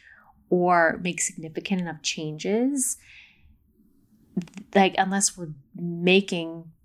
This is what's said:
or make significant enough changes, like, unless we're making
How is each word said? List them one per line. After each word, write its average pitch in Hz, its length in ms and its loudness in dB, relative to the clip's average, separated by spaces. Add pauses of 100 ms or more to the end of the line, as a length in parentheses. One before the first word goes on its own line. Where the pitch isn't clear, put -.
(500)
or 175 540 4
make 170 180 -4
significant 165 600 -6
enough 160 200 -8
changes, 208 960 -4 (1800)
like, 190 240 4
unless 190 400 0
we're 160 160 -10 (220)
making 170 960 0 (120)